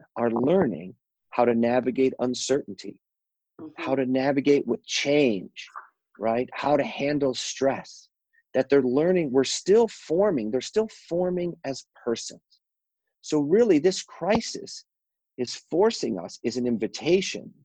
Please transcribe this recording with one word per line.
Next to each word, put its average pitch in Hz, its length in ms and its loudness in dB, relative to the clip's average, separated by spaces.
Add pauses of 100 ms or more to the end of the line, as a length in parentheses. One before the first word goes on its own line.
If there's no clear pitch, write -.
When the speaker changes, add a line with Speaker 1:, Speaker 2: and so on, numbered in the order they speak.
(160)
Speaker 1:
are 117 140 0
learning 117 640 0 (360)
how 123 140 2
to 117 100 4
navigate 120 640 2
uncertainty, 123 800 -4 (600)
Speaker 2:
Mm-hmm. - 220 -14
Speaker 1:
how 135 120 -2
to 131 100 0
navigate 135 640 2
with - 180 -2
change, 139 800 0 (520)
right? 113 340 -2
How 143 240 0
to 139 80 0
handle 139 480 -2
stress, - 760 -6 (480)
that 127 120 0
they're 143 140 6
learning, 156 480 2
we're 131 140 2
still 220 420 2
forming, 165 640 -2
they're 127 100 -2
still 214 280 -4 (200)
forming 175 460 -2 (100)
as 135 220 -8 (180)
persons. 110 360 -6 (800)
So 151 200 0
really, 180 380 4
this 185 240 2
crisis - 800 -4 (520)
is - 340 -8
forcing 160 480 0
us, 90 240 -12
is 120 140 -4
an 123 100 -2
invitation 123 880 -2 (120)